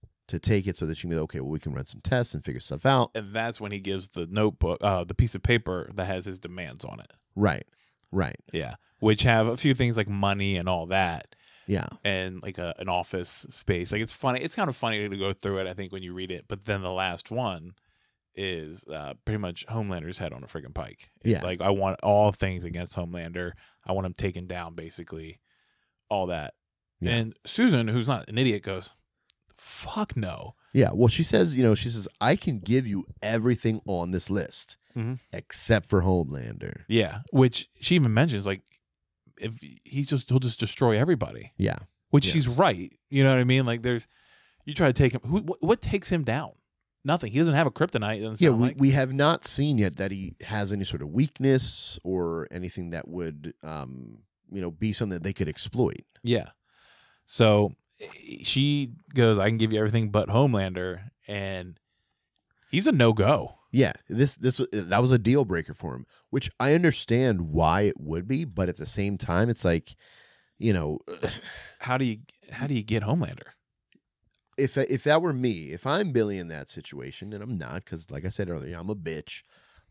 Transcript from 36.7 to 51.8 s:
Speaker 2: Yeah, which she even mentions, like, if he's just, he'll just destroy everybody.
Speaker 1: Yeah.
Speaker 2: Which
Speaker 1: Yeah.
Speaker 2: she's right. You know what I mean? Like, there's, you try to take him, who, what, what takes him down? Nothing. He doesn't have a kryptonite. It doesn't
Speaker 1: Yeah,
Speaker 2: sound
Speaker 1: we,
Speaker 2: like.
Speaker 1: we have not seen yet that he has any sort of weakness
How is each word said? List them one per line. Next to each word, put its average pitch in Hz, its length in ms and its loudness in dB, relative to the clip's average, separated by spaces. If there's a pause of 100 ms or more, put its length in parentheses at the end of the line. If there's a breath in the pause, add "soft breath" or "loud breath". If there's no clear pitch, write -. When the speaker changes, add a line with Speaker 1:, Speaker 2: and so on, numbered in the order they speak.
Speaker 2:
Yeah, 107 320 0 (120)
which 131 360 4 (120)
she - 160 2
even 123 180 4
mentions, 113 320 2
like, 98 160 -4 (760)
if 110 160 -8 (300)
he's 139 240 -4
just, 135 200 -2
he'll 127 100 6
just 123 220 -2
destroy 117 380 2
everybody. 120 580 0
Speaker 1:
Yeah. 95 220 0 (320)
Speaker 2:
Which 143 180 6
Speaker 1:
Yeah. - 60 0
Speaker 2:
she's 139 140 2
right. 120 440 0 (160)
You 139 160 4
know 135 60 8
what 131 80 6
I 123 60 4
mean? 131 220 4
Like, 117 160 -2
there's, 120 240 -2 (580 soft breath)
you 151 100 -8
try 170 140 4
to 131 40 6
take 131 220 6
him, 127 80 -4
who, 120 200 0
what, 160 200 -6
what 226 180 4
takes - 300 -2
him 165 140 0
down? 127 280 -4 (500)
Nothing. 131 300 0
He 123 60 0
doesn't 160 160 4
have 151 120 6
a 127 40 2
kryptonite. 110 480 -2
It - 40 -6
doesn't 110 200 -4
Speaker 1:
Yeah, 160 80 10
Speaker 2:
sound 113 100 6
Speaker 1:
we, 123 80 6
Speaker 2:
like. 143 100 -4
Speaker 1:
we 139 120 8
have 131 240 2
not 147 320 2
seen 139 320 0
yet 98 180 2
that 95 140 -4
he 95 320 -8
has 104 300 -4
any 98 120 -4
sort 76 160 -6
of 73 80 -8
weakness 131 960 0